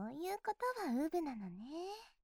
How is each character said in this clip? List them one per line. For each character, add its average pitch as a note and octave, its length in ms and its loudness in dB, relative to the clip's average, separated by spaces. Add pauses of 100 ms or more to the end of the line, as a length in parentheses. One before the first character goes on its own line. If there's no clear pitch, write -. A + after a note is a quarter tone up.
う A#3 80 -6
い F4 200 0
う G#4 60 -4
こ G#4+ 140 0
と - 120 0 (160)
は D#4+ 80 2 (160)
ウ - 20 2
ブ F4 140 4
な C#4 140 -2
の G3+ 120 -4
ね。 D4 460 -6 (300)